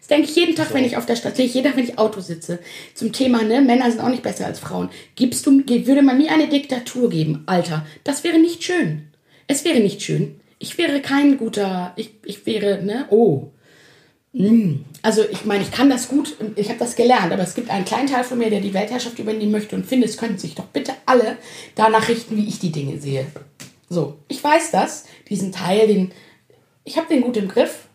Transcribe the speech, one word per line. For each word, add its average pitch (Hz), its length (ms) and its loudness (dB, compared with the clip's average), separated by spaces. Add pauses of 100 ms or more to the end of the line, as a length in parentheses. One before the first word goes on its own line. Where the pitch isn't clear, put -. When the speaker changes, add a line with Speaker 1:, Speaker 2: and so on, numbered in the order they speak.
Speaker 1:
das - 80 -20
denke 294 200 4
ich - 60 -8
jeden 339 220 2
Tag, 311 140 -2
Speaker 2:
So. - 40 -4
Speaker 1:
wenn 262 100 2
ich 240 120 -2
auf 240 100 -6
der 233 80 0
Straße, - 140 -6
das - 80 -6
sehe 254 100 2
ich 233 80 -4
jeden 254 140 0
Tag, 269 80 0
wenn 262 80 0
ich - 140 -8
Auto 214 220 0
sitze. 170 380 -10 (360)
Zum - 180 -6
Thema, 247 320 2
ne, 226 160 2
Männer 247 300 4
sind 226 100 -4
auch 226 80 -2
nicht 254 160 -2
besser 196 220 -6
als - 120 -8
Frauen. - 300 -8 (260)
Gibst - 320 0
du, 277 160 6
ge-, 240 240 0
würde 277 160 6
man 262 160 6
mir 311 140 2
eine 311 160 4
Diktatur 247 640 -2
geben, 156 360 -2
Alter, 170 400 -2 (160)
das - 220 -6
wäre 330 160 2
nicht 339 240 2
schön. 190 440 -4 (380)
Es 277 180 -2
wäre 302 160 2
nicht 196 220 0
schön. - 380 -4 (200)
Ich - 180 -12
wäre 285 240 0
kein 277 340 4
guter, 190 600 -4
ich, - 180 -12 (100)
ich - 220 -12
wäre, 202 360 -2
ne, 214 280 -4
oh. 202 380 4 (880)
Hm. 208 500 2 (180)
Also 214 280 2
ich - 140 -10
meine, 202 180 0
ich - 80 -6
kann 262 180 4
das 247 200 0
gut, 285 280 -2 (200)
ich 208 120 -2
habe 240 100 -6
das 240 180 -4
gelernt, 233 360 4
aber 190 100 -2
es 175 120 -6
gibt - 160 -6
einen 190 140 -2
kleinen 247 240 -2
Teil 247 160 0
von 247 140 -6
mir, 226 120 0
der 202 100 0
die 196 140 -4
Weltherrschaft 240 440 -4
übernehmen 214 340 -2
möchte 208 240 -4
und 185 100 -6
finde, 247 200 2
es - 100 -6
könnten 214 220 -4
sich - 160 -10
doch - 120 -10
bitte 269 260 -8 (140)
alle 247 300 4 (400)
danach 220 320 4
richten, 226 280 -2
wie 208 120 0
ich - 100 -8
die 165 140 -2
Dinge 147 260 -6
sehe. 135 280 -6 (640)
So, 151 300 -4 (100)
ich - 160 -10
weiß 311 280 4
das, - 320 -2 (260)
diesen 196 220 -4
Teil, 190 340 2
den, 185 240 2 (720)
ich - 140 -4
hab 330 100 -4
den 269 140 4
gut 240 160 -2
im 190 100 -2
Griff. - 460 -2